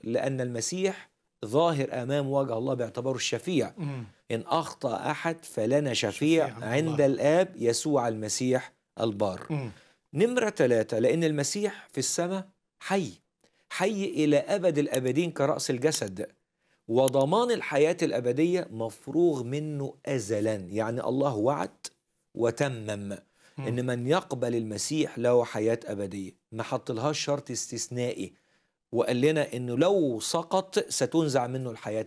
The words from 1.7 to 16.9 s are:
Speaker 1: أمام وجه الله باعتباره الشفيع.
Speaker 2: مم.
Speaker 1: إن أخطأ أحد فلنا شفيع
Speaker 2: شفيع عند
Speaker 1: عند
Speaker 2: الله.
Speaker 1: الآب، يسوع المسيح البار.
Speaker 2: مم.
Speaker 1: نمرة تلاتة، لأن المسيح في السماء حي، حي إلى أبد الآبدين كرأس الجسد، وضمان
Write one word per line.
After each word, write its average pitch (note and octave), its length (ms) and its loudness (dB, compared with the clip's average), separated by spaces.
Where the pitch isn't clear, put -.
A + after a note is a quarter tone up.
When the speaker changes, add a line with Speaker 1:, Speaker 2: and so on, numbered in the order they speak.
Speaker 1:
أمام C#3 280 -2
وجه B2 260 0
الله C3 160 -2
باعتباره B2 420 -4
الشفيع. A#2+ 640 -2
Speaker 2:
مم. C#3 260 -8
Speaker 1:
إن A2+ 160 -2
أخطأ C#3 640 -2
أحد E3 340 -4
فلنا C#3 480 0
شفيع C#3+ 540 2
Speaker 2:
شفيع A#2+ 80 -10
عند A2 80 -12
Speaker 1:
عند D3 380 0
Speaker 2:
الله. C#3 40 8
Speaker 1:
الآب، D3+ 500 4
يسوع A#2+ 520 2
المسيح A#2 640 -2
البار. A2 500 0
Speaker 2:
مم. C#3 220 -4
Speaker 1:
نمرة A#3 360 2
تلاتة، A#2 500 2
لأن B2+ 240 4
المسيح D#3+ 680 -2
في - 60 -8
السماء F#3 500 -2
حي، F#3 320 -2
حي G3 360 0
إلى D3 320 4
أبد E3+ 400 2
الآبدين C#3 540 0
كرأس D3 380 0
الجسد، A#2+ 580 -2
وضمان C3+ 640 4